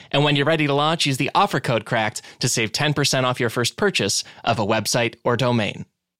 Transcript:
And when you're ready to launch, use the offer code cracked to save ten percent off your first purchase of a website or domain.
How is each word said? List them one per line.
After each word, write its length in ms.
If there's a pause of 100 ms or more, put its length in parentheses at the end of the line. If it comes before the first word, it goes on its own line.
(120)
And 120
when 120
you're 80
ready 220
to 80
launch, 320
use 100
the 180
offer 240
code 280
cracked 340 (200)
to 100
save 200
ten 220
percent 320
off 160
your 80
first 300
purchase 460 (200)
of 140
a 80
website 480 (100)
or 140
domain. 480 (340)